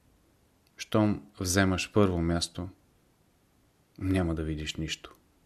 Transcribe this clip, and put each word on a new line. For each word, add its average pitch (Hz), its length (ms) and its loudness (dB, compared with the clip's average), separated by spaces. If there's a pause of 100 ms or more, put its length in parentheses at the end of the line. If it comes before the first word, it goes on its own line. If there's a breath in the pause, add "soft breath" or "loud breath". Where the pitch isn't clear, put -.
(760)
Щом 107 500 0 (140)
вземаш 92 520 2
първо 92 300 4
място, 85 460 -2 (1300)
няма 92 360 0
да 80 80 -6
видиш 78 320 -6
нищо. - 400 -8 (320)